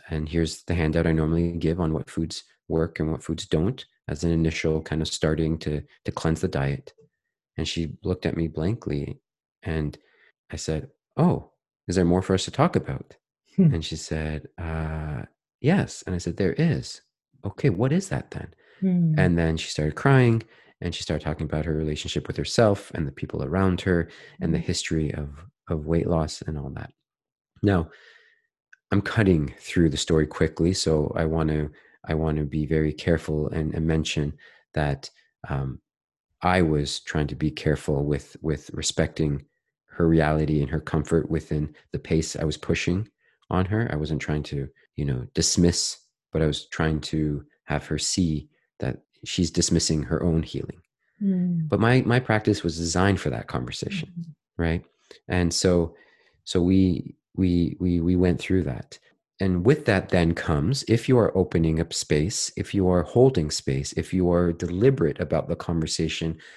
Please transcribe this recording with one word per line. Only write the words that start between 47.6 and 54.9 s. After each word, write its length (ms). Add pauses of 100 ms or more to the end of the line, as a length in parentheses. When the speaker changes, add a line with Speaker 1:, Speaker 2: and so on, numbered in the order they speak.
Speaker 1:
have 220
her 120
see 520 (300)
that 180 (280)
she's 260
dismissing 520
her 180
own 220
healing. 380 (400)
Speaker 2:
Mm. 480
Speaker 1:
But 100
my, 220
my 180
practice 420
was 160
designed 440
for 80
that 180
conversation, 640 (100)
Speaker 2:
Mm-hmm. 420
Speaker 1:
right? 220 (460)